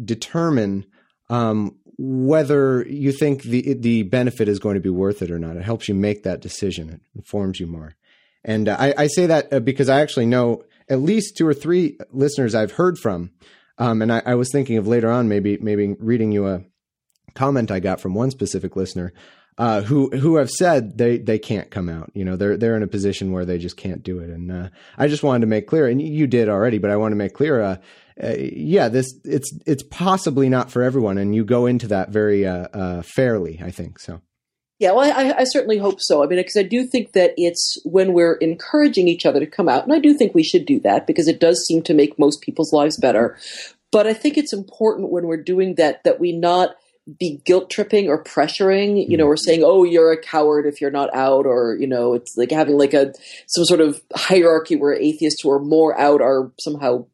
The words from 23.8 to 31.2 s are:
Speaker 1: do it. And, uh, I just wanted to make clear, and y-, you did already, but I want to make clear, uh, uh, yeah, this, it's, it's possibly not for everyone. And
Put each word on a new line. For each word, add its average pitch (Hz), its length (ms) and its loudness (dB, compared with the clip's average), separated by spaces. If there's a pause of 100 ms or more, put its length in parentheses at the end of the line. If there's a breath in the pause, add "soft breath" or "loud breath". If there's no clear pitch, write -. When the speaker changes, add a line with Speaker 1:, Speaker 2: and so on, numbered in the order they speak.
Speaker 1:
do 90 160 -10
it. 85 100 -14
And, 87 220 -12
uh, 92 180 -10 (280 soft breath)
I 143 100 2
just 147 160 -2
wanted 131 180 2
to 113 60 2
make 107 180 0
clear, 156 220 2
and 120 100 0
y-, 151 100 -4
you 151 200 -2
did 117 220 2
already, 107 280 0
but 101 140 -2
I 104 60 0
want 107 160 0
to - 20 -2
make 101 180 -4
clear, 143 280 0
uh, 95 160 -2 (440 soft breath)
uh, 113 160 -6
yeah, 151 520 -2
this, 127 180 0 (160)
it's, 143 260 -4 (160)
it's 147 180 -2
possibly 170 640 -2
not 127 220 -2
for 123 120 -2
everyone. 123 340 0
And 101 160 -2